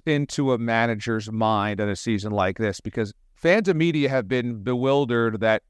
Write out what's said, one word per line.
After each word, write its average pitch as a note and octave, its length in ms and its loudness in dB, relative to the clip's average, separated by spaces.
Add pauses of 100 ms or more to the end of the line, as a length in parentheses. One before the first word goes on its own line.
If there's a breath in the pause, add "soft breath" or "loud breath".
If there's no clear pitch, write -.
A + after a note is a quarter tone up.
into C#3+ 480 0
a A#2+ 40 2
manager's A2+ 760 -2
mind G#2+ 500 0
on G#2 80 0
a G2 60 -2
season G#2+ 360 -2
like G2 280 0
this, G#2+ 200 -2
because G#2+ 320 -4 (220)
fans F#3 340 2
and F3 120 2
media D#3 280 2
have B2+ 200 -2
been A#2+ 340 -2
bewildered A#2+ 800 0
that A2 300 2